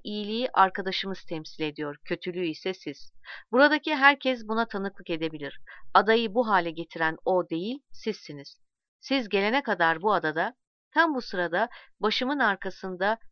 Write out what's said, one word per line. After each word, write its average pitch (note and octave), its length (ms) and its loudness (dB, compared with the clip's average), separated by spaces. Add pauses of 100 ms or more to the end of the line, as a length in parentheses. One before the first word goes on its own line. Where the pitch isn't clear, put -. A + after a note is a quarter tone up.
iyiliği G#3 500 -4
arkadaşımız F#3+ 720 2
temsil D#3 400 -8
ediyor, D3 420 -6
kötülüğü F3+ 400 -6
ise E3 280 -4
siz. - 400 -14 (380)
Buradaki D4 440 6
herkes C4 520 4
buna A3+ 200 0
tanıklık G3 420 -8
edebilir. D#3+ 520 -6 (320)
Adayı G#3+ 400 6
bu A3+ 140 2
hale F3 240 2
getiren E3 540 -4
o F3+ 240 2
değil, G3+ 420 -4
sizsiniz. - 680 -10 (380)
Siz B3+ 300 -2
gelene G#3+ 340 2
kadar E3+ 380 2
bu G#3 120 4
adada." E3 420 0 (380)
Tam D#4 220 4
bu A#3+ 60 -4
sırada F3+ 480 -2 (300)
başımın B3+ 400 -2
arkasında G3 800 -2 (120)